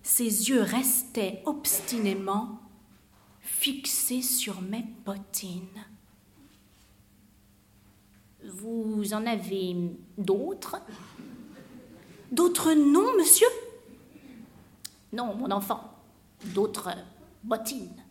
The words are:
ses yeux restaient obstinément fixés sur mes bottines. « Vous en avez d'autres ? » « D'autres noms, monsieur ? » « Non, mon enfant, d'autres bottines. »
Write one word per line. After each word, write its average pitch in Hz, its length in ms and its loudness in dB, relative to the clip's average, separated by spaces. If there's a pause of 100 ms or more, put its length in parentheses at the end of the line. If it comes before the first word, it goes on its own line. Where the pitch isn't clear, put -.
ses 226 440 2
yeux 254 120 6
restaient 208 840 0
obstinément 208 1160 -2 (800)
fixés - 840 -2
sur - 380 -2
mes 214 240 -4 (200)
bottines. « 190 600 -8 (2750)
Vous 214 680 -4
en 214 140 -2
avez 190 480 -2 (440)
d'autres ? » « 208 580 -2 (1500)
D'autres 330 440 4
noms, 320 440 8
monsieur ? » « 370 300 8 (1600)
Non, 226 220 -4
mon 226 160 -4
enfant, 196 420 -2 (640)
d'autres 202 360 0 (520)
bottines. » 226 680 -6